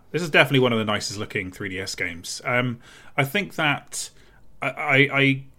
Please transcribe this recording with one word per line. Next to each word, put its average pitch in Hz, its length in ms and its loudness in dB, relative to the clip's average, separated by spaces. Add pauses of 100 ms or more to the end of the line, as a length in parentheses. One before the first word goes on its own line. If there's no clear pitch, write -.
(120)
this 160 100 -2
is 165 80 -4
definitely 139 300 6
one 127 120 4
of 113 60 2
the 110 60 0
nicest 104 340 -4
looking 98 320 -6
three 98 200 -8
D 92 100 -6
S 95 160 -8
games. 87 480 -8
Um, 123 340 0 (380)
I 139 80 2
think 180 320 -4
that - 540 -2 (520)
I, 135 60 -2
I, 143 280 0 (160)
I 135 300 2 (160)